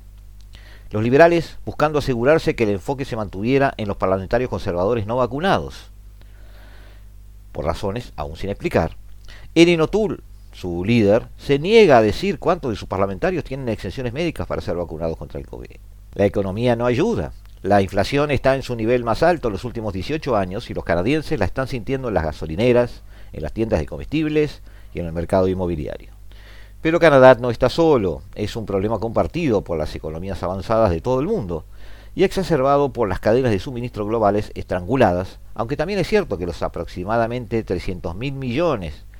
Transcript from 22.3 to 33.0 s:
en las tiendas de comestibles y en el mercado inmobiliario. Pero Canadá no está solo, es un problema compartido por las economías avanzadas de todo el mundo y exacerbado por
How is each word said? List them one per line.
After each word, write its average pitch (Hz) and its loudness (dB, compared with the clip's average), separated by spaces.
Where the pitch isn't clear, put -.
en - -10
las 76 -6
tiendas 107 0
de 76 -2
comestibles 151 -2
y 85 -8
en 85 -6
el 82 -8
mercado 87 2
inmobiliario. 87 -4
Pero 160 2
Canadá 135 10
no 123 -2
está 120 2
solo, 113 2
es 104 -6
un 110 -6
problema 101 0
compartido 107 0
por 85 -4
las 76 -4
economías 85 -8
avanzadas 98 2
de 82 0
todo 127 0
el 156 -2
mundo 107 -4
y 165 2
exacerbado 143 2
por 117 0